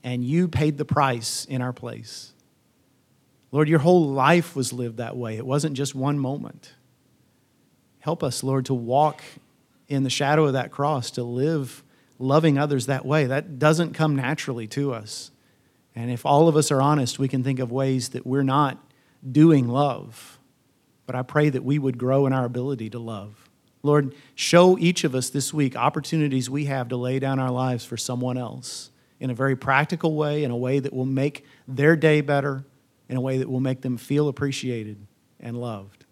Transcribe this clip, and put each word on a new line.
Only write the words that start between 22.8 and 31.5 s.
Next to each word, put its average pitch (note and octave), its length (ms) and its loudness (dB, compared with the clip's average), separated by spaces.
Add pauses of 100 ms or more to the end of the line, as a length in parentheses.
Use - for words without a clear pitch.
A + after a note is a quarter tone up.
to A#2 100 -12
love. G#2+ 500 -14 (340)
Lord, C#3+ 300 4 (200)
show F3+ 440 6
each F3 260 0
of C#3+ 100 0
us B2+ 160 -2
this - 240 -4
week C#3+ 220 0
opportunities C#3 760 -2
we C#3+ 160 -4
have C3+ 240 -4
to B2 80 -4
lay B2+ 220 -2
down C3+ 200 -2
our B2+ 120 -2
lives B2+ 340 -2
for A#2+ 100 -12
someone B2 420 -4
else B2 520 -12 (300)
in C3 100 -6
a A#2+ 60 -4
very C3 200 0
practical D3+ 600 0
way, D3+ 280 0
in C3 80 -2
a - 60 -4
way B2+ 220 0
that C3 140 -6
will C3 120 -4
make C3+ 400 -2 (220)